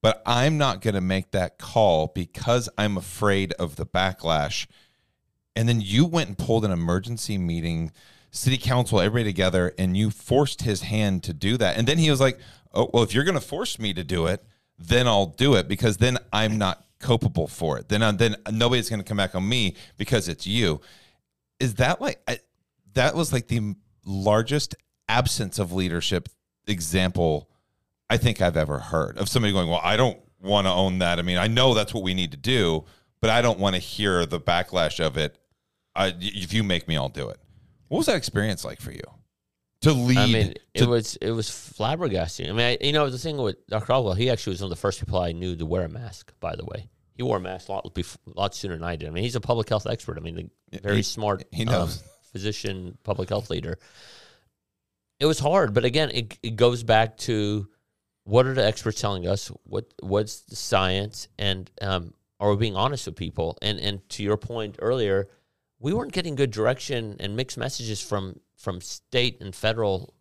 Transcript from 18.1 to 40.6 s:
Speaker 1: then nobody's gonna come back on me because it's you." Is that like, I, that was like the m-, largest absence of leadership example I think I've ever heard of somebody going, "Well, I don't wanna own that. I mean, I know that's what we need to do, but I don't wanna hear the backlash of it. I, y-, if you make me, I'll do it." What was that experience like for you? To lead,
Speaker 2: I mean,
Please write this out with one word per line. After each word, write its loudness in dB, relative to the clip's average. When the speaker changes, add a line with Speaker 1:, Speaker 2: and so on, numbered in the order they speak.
Speaker 1:
then 2
nobody's 2
gonna -4
come -4
back 0
on -2
me 0
because 0
it's -8
you." 2
Is 0
that 2
like, -4
I, -4
that 2
was 0
like -2
the 0
m-, -2
largest 0
absence 0
of -2
leadership -2
example 0
I 4
think 2
I've 4
ever 0
heard -2
of -4
somebody 2
going, 0
"Well, 0
I 2
don't 2
wanna 2
own 2
that. 2
I -2
mean, 0
I 2
know 4
that's 0
what -2
we 0
need -2
to -14
do, 2
but 2
I 4
don't 4
wanna 2
hear 0
the -4
backlash 0
of -2
it. -4
I, 2
y-, -4
if -6
you 2
make -2
me, 0
I'll -2
do -8
it." -12
What -2
was 0
that 2
experience -2
like -12
for -12
you? -12
To 8
lead, 4
Speaker 2:
I 6
mean, 4